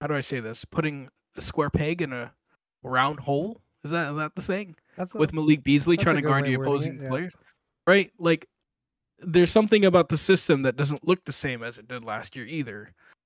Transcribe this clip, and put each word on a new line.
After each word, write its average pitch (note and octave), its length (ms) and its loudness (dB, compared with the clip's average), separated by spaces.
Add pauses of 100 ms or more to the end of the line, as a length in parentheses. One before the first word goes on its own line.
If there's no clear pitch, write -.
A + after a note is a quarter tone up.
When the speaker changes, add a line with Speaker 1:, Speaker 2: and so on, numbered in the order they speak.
Speaker 1:
how D3 60 -4
do D3 80 -2
I C#3 40 -2
say B2+ 220 -4
this? A2 240 -10
Putting D3 420 -6 (300)
a - 40 -10
square D3 280 -2
peg E3 320 -2
in C#3+ 100 -4
a B2 220 -12 (500)
round C3+ 380 0
hole? D3+ 400 -4 (240)
Is D3 60 -8
that, D#3+ 200 -2
is D3 60 -6
that D#3 180 -6
the - 60 -8
saying? F#3+ 340 -4 (200)
Speaker 2:
That's F#3 200 -10
a, - 20 -6
Speaker 1:
With D#3 160 2
Malik D3+ 300 2
Beasley C#3+ 320 4
Speaker 2:
that's G3 80 -2
a - 20 0
Speaker 1:
trying D#3+ 120 4
to C#3+ 40 0
Speaker 2:
good D3+ 60 -2
Speaker 1:
guard C#3 160 2
Speaker 2:
way C3+ 60 -2
Speaker 1:
the B2+ 60 0
Speaker 2:
of C3 40 -2
wording C#3 140 -2
Speaker 1:
opposing D#3+ 220 -4
Speaker 2:
it, D3+ 60 -16
yeah. C3 80 -8
Speaker 1:
players? D#3+ 240 -6 (540)
Right? F#3+ 300 4
Like, E3 300 0 (720)
there's F3 320 4
something G#3+ 340 4
about F3+ 240 6
the E3 80 0
system E3+ 440 4
that B2+ 160 0
doesn't C#3+ 280 -2
look F3+ 200 0
the C3 80 -6
same B2 300 -6
as A#2 140 -10
it A2 100 -20
did B2 160 -12
last A2 320 -8
year A#2+ 100 -12
either, A#2 480 -10 (320)